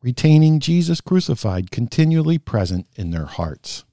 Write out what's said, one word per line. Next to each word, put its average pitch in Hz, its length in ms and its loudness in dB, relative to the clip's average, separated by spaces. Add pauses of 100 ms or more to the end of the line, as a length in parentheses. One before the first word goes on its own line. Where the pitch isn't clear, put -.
retaining 156 580 4
Jesus 170 420 0
crucified 101 680 -2
continually 160 680 0
present 92 580 -4
in 85 160 -6
their 80 140 -4
hearts. - 680 -10